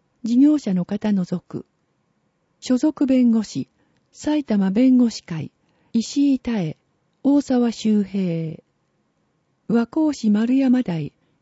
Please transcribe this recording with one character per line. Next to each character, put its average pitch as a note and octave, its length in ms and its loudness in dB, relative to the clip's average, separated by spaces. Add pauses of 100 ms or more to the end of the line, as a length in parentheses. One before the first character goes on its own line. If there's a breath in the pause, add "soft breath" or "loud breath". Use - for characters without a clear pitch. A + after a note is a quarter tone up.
(240)
事 A#3 140 -2
業 D4 200 4
者 G#3+ 160 -4
の F3+ 100 0
方 G#3 300 -4
除 F3+ 340 -2
く。 - 180 -12 (920)
所 B3+ 180 0
属 D4+ 280 0
弁 B3+ 260 4
護 A3+ 100 2
士、 - 280 -10 (420)
埼 D4+ 320 -4
玉 G3 260 0
弁 B3+ 280 4
護 A#3+ 120 4
士 - 140 -10
会、 D#3 280 -10 (420)
石 C#4 420 0
井 B3+ 40 -2
多 A#3 200 -4
江、 D#3 180 -4 (460)
大 C#4+ 180 2
沢 A#3+ 300 0
修 G#3+ 320 0
平。 E3+ 580 -6 (1080)
和 A#3 200 0
光 D#4 260 0
市 A3 160 -2
丸 A3+ 280 0
山 B3+ 260 2
台、 D#3+ 300 -6 (280)